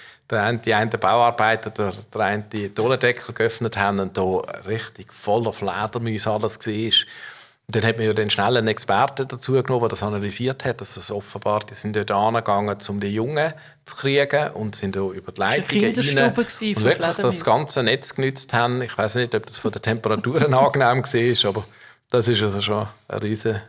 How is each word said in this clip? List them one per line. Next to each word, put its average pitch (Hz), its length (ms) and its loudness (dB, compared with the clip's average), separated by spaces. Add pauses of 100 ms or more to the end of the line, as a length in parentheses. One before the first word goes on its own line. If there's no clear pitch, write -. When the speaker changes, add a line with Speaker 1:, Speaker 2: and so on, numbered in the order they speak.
(300)
Speaker 1:
der 110 140 2
eine, 117 140 0
die 110 160 0
einen 110 160 2
Bauarbeiter, 110 800 2
der, 101 220 -2 (220)
der 107 60 -2
eine 104 240 0
die 104 240 -6
Tollendeckel 123 640 0
geöffnet 110 420 0
haben 101 220 2
und 95 180 -4
da 98 60 2 (440)
richtig 107 460 -8
voller 107 400 0
Fledermäuse 107 800 -2
alles 107 340 -2
war. 107 100 -2 (960)
Und - 60 -2
dann 110 80 4
hat 113 140 2
man 110 80 0
ja 107 80 4
dann 104 160 0
schnell 110 260 2
einen 113 120 2
Experten 110 580 0
dazu 127 260 -4
genommen, 127 280 2
der 117 100 2
das - 120 -4
analysiert 104 640 -4
hat, 123 160 -4
dass - 140 -10
das - 160 -6
offenbar, 104 560 -2
die - 80 -16
sind 107 220 -6
dort 104 140 0
angegangen, 104 680 2 (100)
um 101 120 -4
die 101 80 -2
Jungen 147 440 -2 (320)
zu - 120 -14
kriegen 143 560 2
und 104 240 -6
sind 95 200 -4
da 98 40 0
über 95 320 -6
die - 60 -10
Speaker 2:
Das - 0 -
war 95 100 0
eine 123 140 2
Speaker 1:
Leitungen 185 200 2 (100)
Speaker 2:
Kinderstube 143 300 2
Speaker 1:
rein 135 120 4
Speaker 2:
gewesen 226 340 -2
Speaker 1:
und 202 60 0
Speaker 2:
von 110 100 0
Speaker 1:
wirklich 165 220 2
das 170 100 0
Speaker 2:
Fledermäusen. 117 280 0
Speaker 1:
ganze 135 380 2
Netz 123 320 0
genützt 135 400 -2
haben. 120 280 2
Ich 120 140 -8
weiss 104 200 0
nicht, 120 180 0
ob 104 120 -2
das - 120 -8
von - 140 -4
den - 100 -10
Temperaturen 117 720 2
<laughs> - 0 -
angenehm 131 500 4
war, 117 440 2
aber 101 160 -2 (460)
das 120 180 4
ist 107 140 4
also 101 200 0
schon 107 240 0 (220)
eine 104 140 -4
riesen 107 460 -2